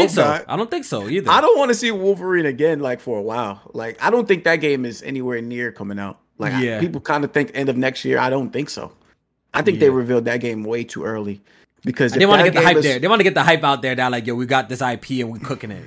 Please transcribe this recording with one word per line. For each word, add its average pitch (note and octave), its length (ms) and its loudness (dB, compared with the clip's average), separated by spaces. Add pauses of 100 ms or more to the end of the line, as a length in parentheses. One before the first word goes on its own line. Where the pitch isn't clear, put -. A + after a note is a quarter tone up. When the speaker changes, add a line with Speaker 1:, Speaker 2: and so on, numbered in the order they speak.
Speaker 1:
hope F#3+ 80 4
Speaker 2:
so. E3 140 2
Speaker 1:
not. D3+ 220 0
Speaker 2:
I C#3+ 100 -4
don't A3+ 140 -4
think E4+ 140 -6
so G#2 240 -6
either. F3+ 240 -2
Speaker 1:
I A3+ 80 6
don't D#4+ 180 4
wanna B3+ 160 2
see A#3 160 -2
Wolverine F#3 560 0
again, D3 320 2
like, B2+ 220 -4
for A2 180 -6
a G2+ 40 -6
while. A2 380 -6 (140)
Like, A2+ 260 -8
I D#3+ 100 2
don't A#3 180 2
think F3 160 2
that E3 160 4
game C#3+ 240 0
is A2+ 180 -8
anywhere B2+ 400 -4
near A#2+ 300 -6
coming G2+ 260 -8
out. G2+ 220 -8 (180)
Like, A2 140 -4
I, B2+ 100 -2
Speaker 2:
Yeah. A2+ 180 -2
Speaker 1:
people D#3+ 200 -4
kinda D3 260 -2
think C#3+ 260 -2
end C3+ 160 -2
of B2 80 0
next C3 280 -4
year. C3 160 0
I B2+ 100 0
don't C3+ 220 -2
think C#3+ 180 -6
so. - 220 -12 (600)
I - 100 -2
think F3+ 180 2
they D3+ 60 8
Speaker 2:
Yeah. C3+ 80 6
Speaker 1:
revealed A#2+ 320 0
that A#2+ 120 0
game A#2 240 -4
way A2+ 220 -4
too G2 180 -12
early. G2+ 380 -6 (420)
Because B2+ 300 0
Speaker 2:
They F#3 120 4
Speaker 1:
if G3 40 6
Speaker 2:
wanna G3+ 140 6
Speaker 1:
that F3 100 6
Speaker 2:
get - 40 -6
the D#3 40 4
Speaker 1:
game E3 60 6
Speaker 2:
hype F3 100 6
Speaker 1:
is D3 80 4
Speaker 2:
there. C3 140 2
They D#3 100 0
wanna G#3+ 160 4
get F#3 80 4
the D3 100 2
hype E3 220 4
out C#3 160 0
there B2+ 140 -4
that, B2+ 160 0
like, A#2 160 -4
"Yo, A#2+ 80 -4
we B2 100 -4
got C3 240 0
this B2+ 140 -6
I B2 140 -2
P B2+ 260 -6
and A2+ 80 -6
we A#2 80 -12
cooking B2 320 -10
it." F2+ 160 -14